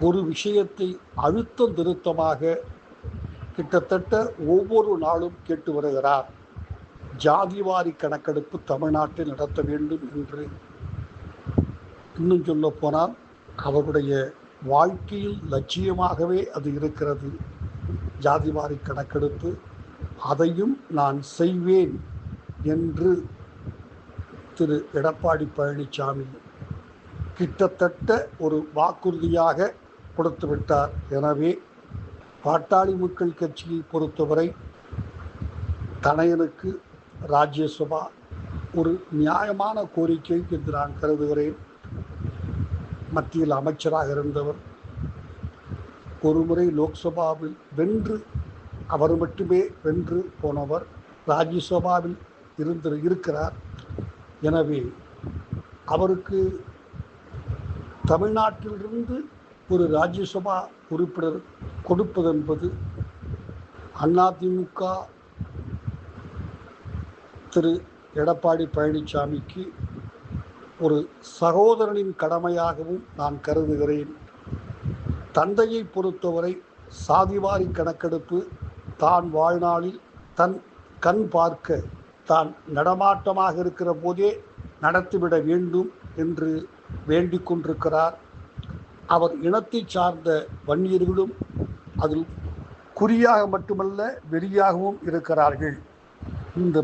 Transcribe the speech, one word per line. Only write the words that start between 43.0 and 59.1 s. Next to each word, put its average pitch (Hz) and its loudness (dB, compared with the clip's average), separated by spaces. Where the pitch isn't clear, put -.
மத்தியில் 156 0
அமைச்சராக 151 0
இருந்தவர், 147 -2
ஒருமுறை 165 4
லோக்சபாவில் 160 -2
வென்று, 208 0
அவர் 160 4
மட்டுமே 175 2
வென்று 165 0
போனவர், 147 -2
ராஜ்யசபாவில் 170 2
இருந்து, 156 -2
இருக்கிறார். 165 0
எனவே 151 2
அவருக்கு 185 2
தமிழ்நாட்டிலிருந்து 214 0